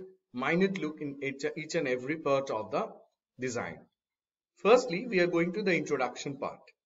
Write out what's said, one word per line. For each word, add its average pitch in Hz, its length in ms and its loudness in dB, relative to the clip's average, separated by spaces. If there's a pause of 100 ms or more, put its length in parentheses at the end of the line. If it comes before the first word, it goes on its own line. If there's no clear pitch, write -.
(340)
minute 170 460 2
look 151 200 -4
in 139 220 -8
each, 139 240 -4 (100)
each 156 200 -6
and 151 120 0
every 127 280 -2
part 139 340 0
of 107 220 -4
the 190 160 -2 (520)
design. 110 380 -4 (760)
Firstly, 220 500 4
we 202 140 2
are 175 80 6
going 170 260 2
to 214 80 -4
the 185 140 2
introduction 139 600 -2
part. - 240 -8 (240)